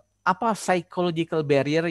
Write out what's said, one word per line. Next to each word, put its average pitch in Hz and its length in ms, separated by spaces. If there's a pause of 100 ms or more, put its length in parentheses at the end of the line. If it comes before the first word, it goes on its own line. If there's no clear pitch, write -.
apa - 560
psychological 170 880
barrier 143 460